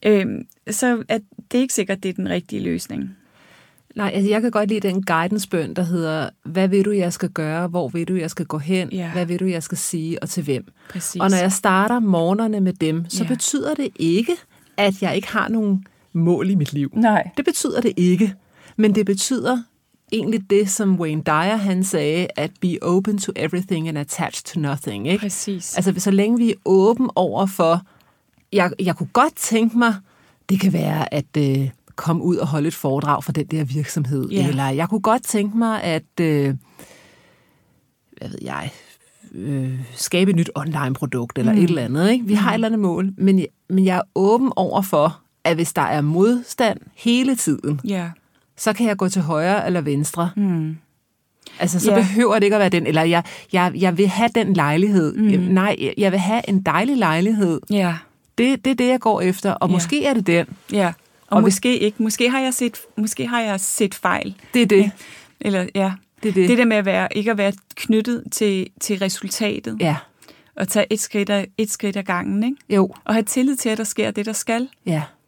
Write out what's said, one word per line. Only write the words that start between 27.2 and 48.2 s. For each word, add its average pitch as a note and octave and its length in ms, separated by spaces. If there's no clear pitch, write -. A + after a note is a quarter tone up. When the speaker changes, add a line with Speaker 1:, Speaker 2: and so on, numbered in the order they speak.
Speaker 2:
for, F3 340
jeg, F#3 180
jeg F#3 160
kunne C#3+ 160
godt C#4 240
tænke A3+ 420
mig, A#3 160
det F#3+ 120
kan F#3+ 120
være D#3 420
at... D3 240
Øh, C#3 300
komme E3 280
ud F3+ 120
og G#2+ 100
holde D3 220
et E3+ 60
foredrag D3 500
for - 80
den D3+ 140
der D#3 180
virksomhed, C#3 640
Speaker 1:
Ja. F#3+ 200
Speaker 2:
eller C3+ 200
jeg D3 200
kunne G#3 120
godt A3 240
tænke G#3 340
mig A3 240
at, D#3+ 200
øh, D3 340
hvad - 100
ved - 140
jeg, C#2 280
øh, C3 360
skabe F#3 360
et F3+ 60
nyt E3 180
online-produkt, C#3+ 840
eller A#2+ 140
Speaker 1:
Mm. D3+ 60
Speaker 2:
et F3 100
eller D#3 160
andet, D3 260
ikke? A#3+ 140
Vi G#3 100
har G#3 160
Speaker 1:
Mm. - 20
Speaker 2:
et - 20
eller A3 140
andet A3 120
mål, F#3 380
men F#3+ 200
jeg, E3+ 80
men F#3+ 160
jeg F#3 120
er F3+ 60
åben A3+ 420
over F#3+ 260
for, D#3+ 380
at E3 100
hvis D#3+ 180
der E3 100
er B2 180
modstand G#3+ 800
hele B3 400
tiden, D3 480
Speaker 1:
Ja. F3+ 260